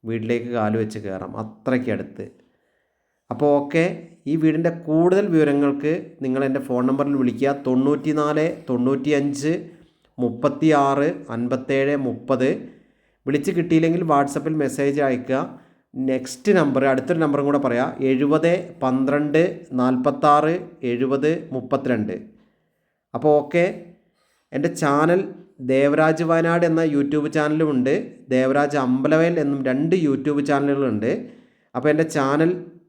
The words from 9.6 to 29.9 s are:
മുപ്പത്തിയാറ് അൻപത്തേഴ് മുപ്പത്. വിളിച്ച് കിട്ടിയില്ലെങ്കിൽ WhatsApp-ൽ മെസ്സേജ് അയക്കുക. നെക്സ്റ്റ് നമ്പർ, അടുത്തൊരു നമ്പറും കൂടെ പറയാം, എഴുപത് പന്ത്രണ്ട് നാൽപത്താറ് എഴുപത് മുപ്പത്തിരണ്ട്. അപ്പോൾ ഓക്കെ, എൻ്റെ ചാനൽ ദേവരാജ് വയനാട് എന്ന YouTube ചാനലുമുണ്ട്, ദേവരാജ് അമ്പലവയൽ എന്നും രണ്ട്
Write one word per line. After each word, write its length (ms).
മുപ്പത്തിയാറ് 840
അൻപത്തേഴ് 640
മുപ്പത്. 440
വിളിച്ച് 300
കിട്ടിയില്ലെങ്കിൽ 560
WhatsApp-ൽ 500
മെസ്സേജ് 460
അയക്കുക. 320
നെക്സ്റ്റ് 480
നമ്പർ, 240
അടുത്തൊരു 320
നമ്പറും 240
കൂടെ 180
പറയാം, 240
എഴുപത് 440
പന്ത്രണ്ട് 600
നാൽപത്താറ് 720
എഴുപത് 380
മുപ്പത്തിരണ്ട്. 640
അപ്പോൾ 140
ഓക്കെ, 240
എൻ്റെ 140
ചാനൽ 380
ദേവരാജ് 600
വയനാട് 380
എന്ന 140
YouTube 320
ചാനലുമുണ്ട്, 580
ദേവരാജ് 420
അമ്പലവയൽ 580
എന്നും 160
രണ്ട് 260